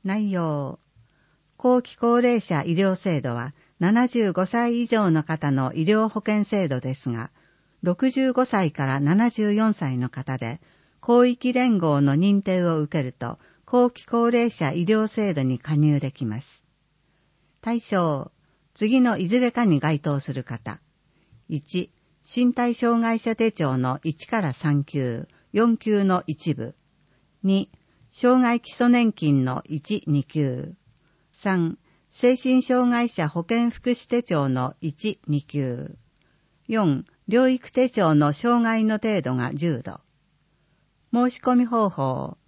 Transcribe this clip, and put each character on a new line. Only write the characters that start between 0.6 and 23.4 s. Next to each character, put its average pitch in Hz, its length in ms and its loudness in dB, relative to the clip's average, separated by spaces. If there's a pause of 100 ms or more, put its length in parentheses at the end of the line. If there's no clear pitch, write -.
後 247 240 2
期 - 140 -14
高 240 260 2
齢 240 200 2
者 151 220 -2
医 170 100 -2
療 190 220 2
制 165 260 -2
度 120 140 -4
は、 120 180 -8 (260)
七 220 280 4
十 220 240 0
五 180 140 0
歳 240 360 -2
以 233 40 -2
上 214 240 2
の 160 140 2
方 156 280 -4
の 131 220 0
医 160 120 -2
療 214 220 2
保 214 180 -6
険 214 180 0
制 196 240 0
度 131 120 -2
で 131 140 -6
す - 160 -8
が、 117 220 -8 (500)
六 180 300 0
十 262 200 0
五 254 140 2
歳 190 260 0
か 143 140 -4
ら 135 140 -2
七 190 320 2
十 208 220 -2
四 214 200 2
歳 131 240 -4
の 123 120 -4
方 131 280 -8
で、 120 240 -8 (420)
広 247 280 4
域 247 200 -2
連 247 280 2
合 151 200 2
の 139 160 4
認 196 280 2
定 185 180 0
を 165 180 0
受 151 180 -4
け 143 60 -2
る 127 80 -6
と、 117 280 -10 (260)
後 247 240 2
期 - 160 -12
高 233 240 0
齢 233 220 2
者 147 200 -2
医 175 120 -2
療 214 240 2
制 208 260 -2
度 143 80 -2
に 131 160 0
加 151 180 -4
入 147 240 4
で 135 120 -6
き - 140 -8
ま 110 160 -6
す。 - 260 -20 (920)
対 233 200 -4
象、 160 520 -2 (440)
次 233 260 2
の 240 160 4
い 180 100 -2
ず 233 120 2
れ 247 120 2
か 240 140 0
に 160 140 4
該 151 200 0
当 143 200 -2
す 135 120 -8
る 127 120 -6
方。 - 360 -12 (680)
一、 165 420 -6 (320)
身 247 300 0
体 240 220 0
障 233 260 0
害 226 160 0
者 226 180 -2
手 226 160 2